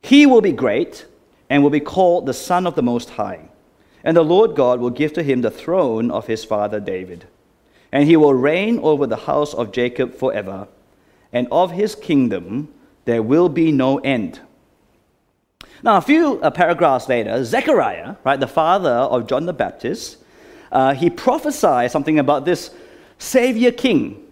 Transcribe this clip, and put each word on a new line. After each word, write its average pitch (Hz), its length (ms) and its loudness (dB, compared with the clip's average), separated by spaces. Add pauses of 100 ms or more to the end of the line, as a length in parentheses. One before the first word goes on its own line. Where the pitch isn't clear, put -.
"He 285 260 6
will 254 140 8
be 196 120 0
great 123 540 -4 (440)
and 143 140 4
will 147 60 4
be 147 100 0
called 175 460 0
the 131 80 -4
Son 180 340 -2
of 156 80 -6
the 143 60 -2
Most 120 280 -4
High. 101 300 -10 (640)
And 165 120 2
the 170 60 6
Lord 180 320 2
God 123 240 2
will 123 120 -2
give 147 240 -2
to 170 100 -4
him 131 160 0
the 113 100 -2
throne 120 640 -2
of 110 160 -6
his 113 160 -6
father 104 340 -4
David. 92 460 -10 (680)
And 143 140 2
he 160 120 6
will 147 180 6
reign 175 440 0
over 143 300 0
the 110 80 -4
house 147 380 -2
of 113 180 -6
Jacob 127 420 -4
forever, 101 540 -6 (640)
and 123 180 -4
of 170 220 0
his 196 220 -4
kingdom 120 760 -2 (380)
there 117 160 0
will 156 260 2
be 160 240 0
no 135 260 2
end." 127 420 -4 (1400)
Now, 214 140 4
a 180 40 4
few, 302 420 2
uh, 156 80 2
paragraphs 170 580 0
later, 120 360 -2
Zechariah, 123 800 -2
right, 135 140 2
the 135 80 0
father 170 440 0
of 120 360 0
John 135 200 -2
the 180 60 -6
Baptist, - 680 -6 (520)
uh, 135 240 2
he 160 160 0
prophesies 240 840 0
something 151 260 0
about 139 260 0
this 175 260 -2 (480)
Savior 240 540 0
King - 600 -2